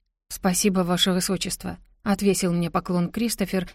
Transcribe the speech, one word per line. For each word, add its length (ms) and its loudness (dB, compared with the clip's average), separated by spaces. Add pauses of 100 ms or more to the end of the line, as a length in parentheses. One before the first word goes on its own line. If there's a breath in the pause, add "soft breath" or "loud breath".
(280)
«Спасибо, 540 0
ваше 320 2
высочество», 640 -4 (260)
отвесил 500 2
мне 160 0
поклон 400 0
Кристофер 640 -2